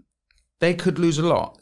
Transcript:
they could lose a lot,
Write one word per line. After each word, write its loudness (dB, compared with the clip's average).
they 2
could -2
lose 2
a 0
lot, -2